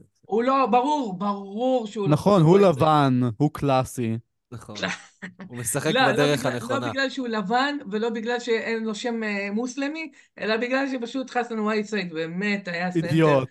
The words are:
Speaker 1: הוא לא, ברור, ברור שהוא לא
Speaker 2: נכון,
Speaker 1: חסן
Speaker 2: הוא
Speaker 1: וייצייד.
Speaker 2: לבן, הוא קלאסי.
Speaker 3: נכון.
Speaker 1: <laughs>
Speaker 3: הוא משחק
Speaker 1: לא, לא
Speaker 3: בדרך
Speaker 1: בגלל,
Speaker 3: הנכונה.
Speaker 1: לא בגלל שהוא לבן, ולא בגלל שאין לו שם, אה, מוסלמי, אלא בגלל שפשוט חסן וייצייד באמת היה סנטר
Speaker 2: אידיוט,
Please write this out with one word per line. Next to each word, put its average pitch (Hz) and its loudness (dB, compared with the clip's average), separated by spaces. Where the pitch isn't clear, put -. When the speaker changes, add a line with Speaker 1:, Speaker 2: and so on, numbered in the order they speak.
Speaker 1:
הוא 220 -2
לא, 262 2
ברור, 247 2
ברור 202 -2
שהוא 208 -4
לא 147 4
Speaker 2:
נכון, 202 4
Speaker 1:
חסן 165 6
Speaker 2:
הוא 165 8
Speaker 1:
וייצייד. 190 6
Speaker 2:
לבן, 139 4
הוא 147 2
קלאסי. 127 0
Speaker 3:
נכון. 117 -14
Speaker 1:
<laughs> - -16
Speaker 3:
הוא 120 -12
משחק 131 -2
Speaker 1:
לא, 254 2
לא 254 4
Speaker 3:
בדרך 214 4
Speaker 1:
בגלל, 254 -2
Speaker 3:
הנכונה. 240 -4
Speaker 1:
לא 240 -4
בגלל 269 -2
שהוא 262 -6
לבן, 233 0
ולא 214 -2
בגלל 233 -4
שאין 226 -2
לו 220 -4
שם, 226 -4
אה, 202 -4
מוסלמי, 277 -6
אלא 214 -2
בגלל 254 -2
שפשוט 254 -6
חסן 233 -4
וייצייד 208 -2
באמת 180 -4
היה 175 -4
סנטר 165 0
Speaker 2:
אידיוט, 147 4